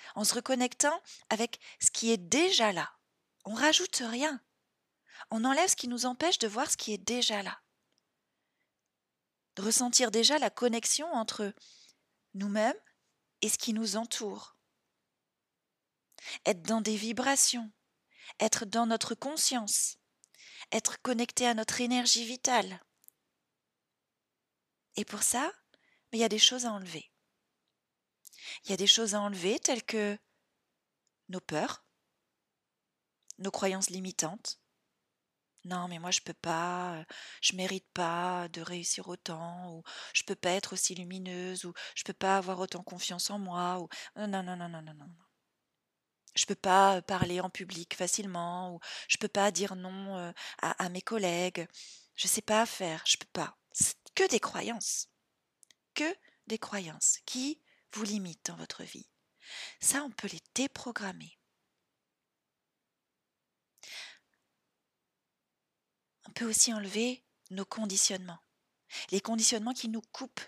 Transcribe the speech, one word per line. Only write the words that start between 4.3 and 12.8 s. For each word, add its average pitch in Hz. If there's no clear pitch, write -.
On 220
enlève 285
ce -
qui 247
nous 240
empêche 302
de 226
voir 233
ce -
qui 214
est 196
déjà 226
là. -
De 196
ressentir 240
déjà 226
la 247
connexion 247
entre 214
nous-mêmes 214